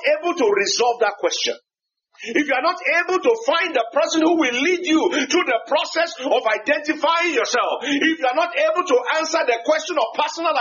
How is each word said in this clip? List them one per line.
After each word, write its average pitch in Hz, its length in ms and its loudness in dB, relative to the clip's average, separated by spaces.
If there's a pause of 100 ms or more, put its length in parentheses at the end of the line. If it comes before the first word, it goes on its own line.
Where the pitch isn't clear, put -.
(200)
able 339 160 -2
to 269 160 2
resolve 226 480 0
that 208 160 0
question, - 400 -2 (800)
if 294 80 2
you 269 80 -2
are 262 160 0
not 359 80 0 (240)
able 359 240 0
to 247 100 4 (140)
find 339 240 0
the 233 240 0
person 320 240 2
who 330 160 4
will 254 240 0
lead 349 240 0
you 320 240 2 (240)
through 349 160 0
the 247 140 0 (100)
process 330 480 -2
of 254 320 0
identifying 302 800 0
yourself, 226 560 0
if 311 320 0
you 262 80 0
are 247 80 0
not 339 240 0
able 320 240 2
to 285 140 2 (180)
answer 311 320 0
the 240 160 0
question 311 320 0
of 339 240 -2
personal 320 420 -2